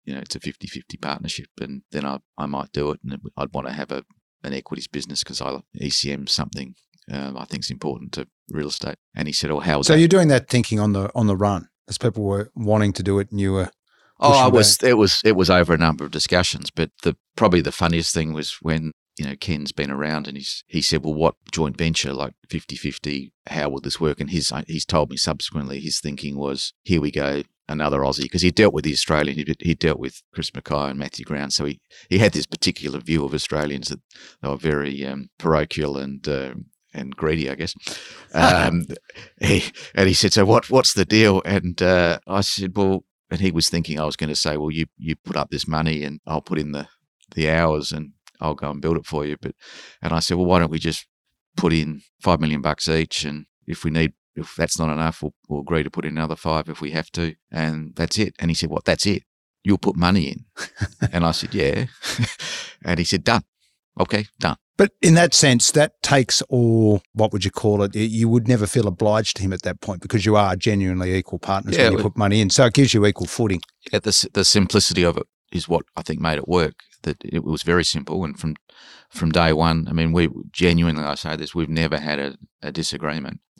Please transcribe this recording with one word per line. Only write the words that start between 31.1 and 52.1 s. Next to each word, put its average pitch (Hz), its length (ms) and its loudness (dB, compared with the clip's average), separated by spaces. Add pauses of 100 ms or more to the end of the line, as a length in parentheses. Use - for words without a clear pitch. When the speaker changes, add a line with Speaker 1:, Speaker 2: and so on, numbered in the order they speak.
Speaker 1:
Brown, 71 260 -8
so 71 140 -2
he, - 160 -8 (280)
he 101 100 2
had 107 120 6
this - 140 -4
particular - 540 -6
view 78 260 -2
of 69 80 -6
Australians 73 560 -4
that 71 100 -10 (420)
they - 60 -6
were 69 80 -2
very, 71 500 -4
um, 67 320 -10
parochial 76 600 0
and, 69 320 -10
uh, 65 240 -6 (420)
and 67 200 -12
greedy, 78 340 -2
I 69 60 -8
guess. 78 240 -8
Speaker 2:
<laughs> - 60 -16 (500)
Speaker 1:
Um, - 520 2 (520)
he, 98 240 2 (300)
and 95 140 4
he 92 80 4
said, - 180 2
"So 95 100 6
what, 113 280 4
what's 131 220 4
the 95 120 2
deal?" 107 400 6
And, 90 380 -2
uh, 87 420 4
I 98 160 0
said, 98 340 -4
"Well," 95 280 0 (260)
and 87 100 -4
he 95 120 2
was 80 180 0
thinking 80 300 -4
I 78 60 -2
was 76 100 -4
gonna 76 180 -6
say, 76 240 -2
"Well, 78 140 -4
you, 78 160 -4 (100)
you 78 180 -6
put - 200 -10
up 73 160 -4
this 71 160 -6
money 80 360 -2
and 73 220 -10
I'll 78 160 -6
put - 160 -6
in 73 140 -4
the, 71 160 -8 (480)
the 78 160 0
hours 78 400 0
and 76 220 -10 (280)
I'll 76 140 -2
go 73 160 -8
and 71 100 -10
build 82 160 0
it 80 80 -6
for 76 180 -6
you." 73 160 -6
But, - 140 -10 (480)
and 80 120 -2
I 82 60 2
said, 87 180 -2
"Well, 90 100 2
why 90 100 6
don't 82 140 2
we 80 80 -4
just - 260 -4 (500)
put 82 180 2
in 78 280 -2 (200)